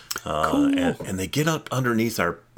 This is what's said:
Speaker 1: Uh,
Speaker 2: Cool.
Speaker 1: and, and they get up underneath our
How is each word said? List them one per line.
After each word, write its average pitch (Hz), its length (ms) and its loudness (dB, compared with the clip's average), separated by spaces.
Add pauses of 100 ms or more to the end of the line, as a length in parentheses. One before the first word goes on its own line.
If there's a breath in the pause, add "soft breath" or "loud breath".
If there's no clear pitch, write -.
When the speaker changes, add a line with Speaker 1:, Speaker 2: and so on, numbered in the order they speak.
(240 loud breath)
Speaker 1:
Uh, 78 280 0
Speaker 2:
Cool. 285 140 4 (120)
Speaker 1:
and, 82 240 0
and 95 180 -6
they 95 80 -4
get 147 200 0
up 165 240 0
underneath 117 480 2
our 87 200 0 (180)